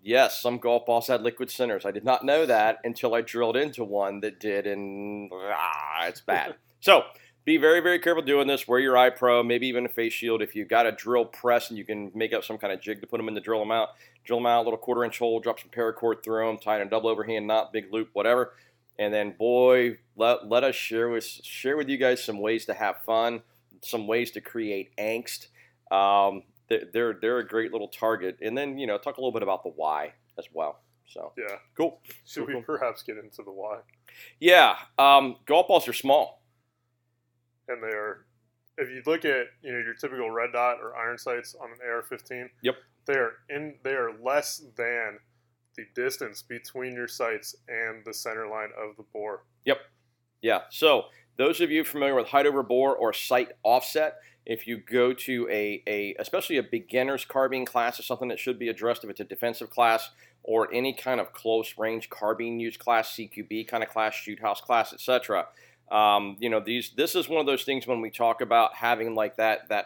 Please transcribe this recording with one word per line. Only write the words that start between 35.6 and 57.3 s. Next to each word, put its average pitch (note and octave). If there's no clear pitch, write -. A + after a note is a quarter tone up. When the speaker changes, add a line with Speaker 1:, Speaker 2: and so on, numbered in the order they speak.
Speaker 1:
balls F3
are A#2+
small. C#3
Speaker 2:
And A#2+
they A2
are, G#2+
if C3
you B2+
look D#3+
at, C3
you C3
know, B2
your A2+
typical B2+
red A#2
dot A#2+
or A#2
iron A#2
sights A#2+
on B2
an A#2
A A#2+
R A#2
fifteen, B2
Speaker 1:
Yep. B2+
Speaker 2:
they C#3+
are A#2+
in, D3
they C3+
are A#2+
less C#3
than A#2
the A2
distance B2
between B2+
your A#2+
sights A2+
and A2+
the A2
center A2
line G#2+
of G#2+
the A2
bore. G#2
Speaker 1:
Yep. C#3
Yeah. A2
So D3
those E3
of D#3
you D#3
familiar C#3
with B2
height C#3+
over C#3
bore B2+
or A2
sight -
offset, B2+
if A2+
you A#2
go B2
to B2
a, G#2
a, G2+
especially E3+
a A#2+
beginner's B2+
carbine C3+